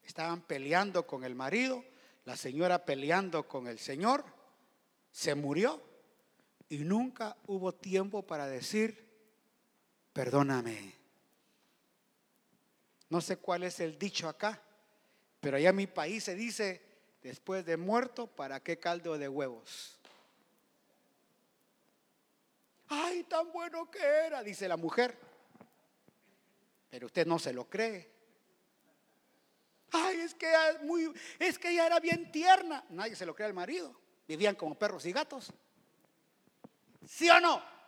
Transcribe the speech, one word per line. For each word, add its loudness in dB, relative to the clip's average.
Estaban -6
peleando 0
con -10
el -6
marido, 0
la -10
señora 0
peleando 0
con -8
el -10
señor, -2
se -2
murió 0
y -6
nunca -2
hubo -4
tiempo -2
para -6
decir: -2
"Perdóname". 0
No 0
sé -4
cuál -2
es -6
el -4
dicho -4
acá, -4
pero -2
allá 8
en 6
mi 0
país -4
se -6
dice: -6
"Después -6
de 0
muerto, -2
¿para -10
qué -4
caldo -4
de -6
huevos?". -8
"Ay, -2
tan -2
bueno -8
que -16
era", 4
dice -6
la 0
mujer. 0
Pero -14
usted 2
no 2
se -4
lo -10
cree. -4
"Ay, 2
es -6
que -4
era 6
muy, 0
es 2
que -4
ella 4
era 6
bien 0
tierna". 4
Nadie -6
se -8
lo -8
cree -6
al -6
marido. -6
Vivían 2
como -6
perros -4
y -2
gatos. -4
¿Sí 2
o 12
no? 4